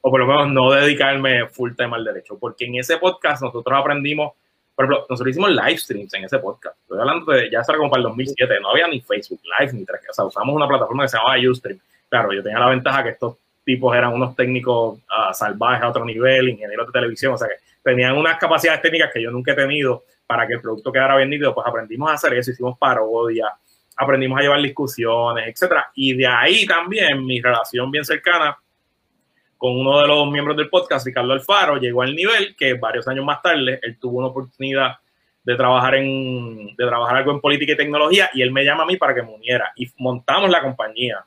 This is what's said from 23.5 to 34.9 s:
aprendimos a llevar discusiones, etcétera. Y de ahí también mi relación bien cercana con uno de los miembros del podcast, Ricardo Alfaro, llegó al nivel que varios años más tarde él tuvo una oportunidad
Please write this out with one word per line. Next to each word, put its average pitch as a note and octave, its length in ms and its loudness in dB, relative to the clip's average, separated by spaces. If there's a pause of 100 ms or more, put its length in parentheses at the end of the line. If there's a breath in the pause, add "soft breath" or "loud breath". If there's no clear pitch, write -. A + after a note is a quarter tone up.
aprendimos C3+ 420 0
a C#3+ 40 2
llevar C#3+ 200 2
discusiones, A#2 840 -2
etcétera. D3+ 480 0
Y C3+ 200 0
de B2+ 120 2
ahí D3+ 400 4
también E3+ 580 0
mi B2+ 160 -4
relación A#2+ 500 0
bien D3 140 -4
cercana D#3+ 540 0 (1000)
con B2 220 -2
uno C#3 220 4
de C#3+ 80 6
los D3 220 4
miembros D3 260 -2
del D3 140 -2
podcast, D#3 360 0
Ricardo B2 280 -2
Alfaro, D#3 420 2
llegó A#2+ 240 0
al C3 140 0
nivel G3+ 420 0
que C3 180 2
varios A#2 340 -4
años C3+ 180 -4
más C#3+ 160 -2
tarde C3+ 400 0
él A#2 180 -10
tuvo B2 180 -4
una C3 100 -2
oportunidad C3+ 680 -4 (480)